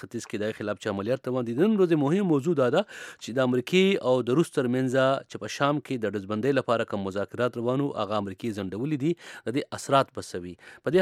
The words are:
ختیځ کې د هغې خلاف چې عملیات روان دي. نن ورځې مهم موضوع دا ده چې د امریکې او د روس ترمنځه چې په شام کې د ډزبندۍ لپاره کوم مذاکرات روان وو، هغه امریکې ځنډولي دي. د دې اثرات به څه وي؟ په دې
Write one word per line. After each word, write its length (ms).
ختیځ 260
کې 80
د 80
هغې 160
خلاف 240
چې 120
عملیات 360
روان 180
دي. 120
نن 160
ورځې 260
مهم 300
موضوع 260
دا 160
ده 80
چې 160
د 80
امریکې 640
او 20
د 100
روس 180
ترمنځه 720
چې 140
په 100
شام 300
کې 180
د 140
ډزبندۍ 420
لپاره 320
کوم 160
مذاکرات 540
روان 240
وو، 180
هغه 200
امریکې 360
ځنډولي 460
دي. 100
د 80
دې 240
اثرات 400
به 80
څه 160
وي؟ 160
په 320
دې 100